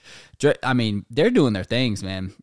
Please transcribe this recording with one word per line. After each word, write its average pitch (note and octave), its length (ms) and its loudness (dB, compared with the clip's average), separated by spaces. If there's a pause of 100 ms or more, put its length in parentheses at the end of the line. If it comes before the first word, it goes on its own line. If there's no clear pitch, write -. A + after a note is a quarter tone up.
(400)
Dra-, C#3+ 240 4
I B2+ 100 0
mean, A2 380 -2
they're D3+ 180 2
doing D#3 240 4
their F#2 120 -6
things, A#2 360 -2
man. F#2+ 400 -8